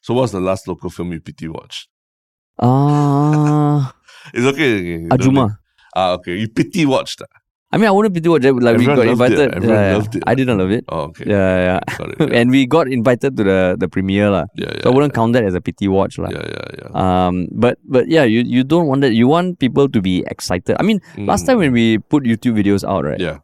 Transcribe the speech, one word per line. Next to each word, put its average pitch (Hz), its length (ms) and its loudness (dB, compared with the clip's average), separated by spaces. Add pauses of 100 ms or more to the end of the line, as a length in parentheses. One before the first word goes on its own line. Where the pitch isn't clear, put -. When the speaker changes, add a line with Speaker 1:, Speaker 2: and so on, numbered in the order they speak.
Speaker 1:
So 117 140 -6
what's 123 180 0
the 95 80 -6
last 95 280 -4
local 87 220 -8
film 87 220 -10
you 82 80 -10
pity - 280 -14
watched? - 400 -16 (720)
Speaker 2:
Ah. 147 1400 0
Speaker 1:
<laughs> - 360 -20
It's 120 100 -2
okay, 139 340 0
okay, 87 260 -6
you 85 40 -10
don't 127 120 2
Speaker 2:
Ajuma. 131 280 2
Speaker 1:
need, 104 80 -8 (400)
ah, 92 140 0 (100)
okay. 87 160 -8
You 110 160 -6
pity 156 320 -2
watched, - 380 -2
ah? - 100 -20 (400)
Speaker 2:
I - 60 -2
mean, 220 100 4
I - 40 4
wouldn't 208 220 2
pity 170 140 -2
watch 151 160 2
it, 135 80 6
like, 120 240 2
we 123 80 2
Speaker 1:
Everyone 139 120 2
Speaker 2:
got 117 100 4
Speaker 1:
loved - 20 2
it. 117 40 2
Speaker 2:
invited. 123 440 2
Speaker 1:
Everyone 110 200 0
Speaker 2:
Yeah, 101 140 2
yeah. 92 60 2
Speaker 1:
loved 104 200 -4
it. 87 100 -4
Speaker 2:
I 113 80 2
didn't 123 240 0
love 92 120 0
it. 110 180 -2
Speaker 1:
Oh, 80 200 -6
okay. - 180 -16
Speaker 2:
Yeah, 95 300 2 (120)
yeah. - 280 -4
Speaker 1:
Got 80 140 -10
it, - 100 -12
yeah. 143 160 2
Speaker 2:
<laughs> - 20 4
And 120 120 4
we 131 160 4
got 143 260 2
invited 127 460 0
to 110 60 0
the, 92 360 2
the 92 80 -2
premiere, 98 420 0
lah. 87 140 0 (100)
Speaker 1:
Yeah, - 200 -8
yeah, - 100 -10
Speaker 2:
So 123 60 4
I 127 40 4
wouldn't 143 180 2
Speaker 1:
yeah. 117 80 -4
Speaker 2:
count 113 120 2
that 120 120 2
as 92 100 -2
a 87 80 -4
pity 98 260 -4
watch, 95 300 0
lah. 90 100 -8
Speaker 1:
Yeah, 80 160 -8
yeah, - 320 -12
yeah. - 160 -18
Speaker 2:
Um, 90 600 0
but, 123 260 0 (100)
but 127 200 2
yeah, 160 160 4
you, 117 200 2
you 120 200 0
don't 160 220 0
want 135 140 0
that. 127 140 2
You 117 140 4
want 175 320 0
people 139 280 2
to 113 140 0
be 90 260 0
excited. - 500 -4
I - 40 -2
mean, 202 180 0 (160)
last 175 300 -2
time 254 100 2
Speaker 1:
Mm. 214 40 2
Speaker 2:
when 139 120 2
we 113 260 2
put 139 260 -2
YouTube 117 360 0
videos 98 240 2
out, 90 200 -2
right? 71 160 -4
Speaker 1:
Yeah. 78 240 -6